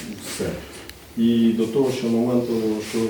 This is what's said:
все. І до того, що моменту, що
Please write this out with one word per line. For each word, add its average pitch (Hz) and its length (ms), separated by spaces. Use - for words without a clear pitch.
все. - 240
І 117 360
до 110 140
того, 131 260
що - 140
моменту, 120 460
що 113 80